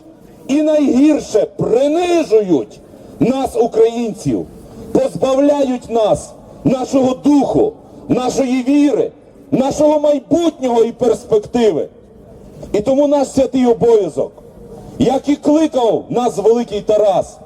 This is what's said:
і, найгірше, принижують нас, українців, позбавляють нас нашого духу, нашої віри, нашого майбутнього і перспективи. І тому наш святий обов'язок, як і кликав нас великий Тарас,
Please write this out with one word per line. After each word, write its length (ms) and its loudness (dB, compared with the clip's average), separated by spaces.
і, 140 0
найгірше, 840 2
принижують 1200 0
нас, 360 -2
українців, 880 -2
позбавляють 1000 0
нас 400 0
нашого 500 0
духу, 580 0
нашої 540 -2
віри, 480 0
нашого 500 0
майбутнього 840 0
і 80 -6
перспективи. 960 -2
І 80 0
тому 260 2
наш 220 0
святий 380 0
обов'язок, 680 0
як 300 0
і 80 2
кликав 720 0
нас 280 -2
великий 440 0
Тарас, 640 0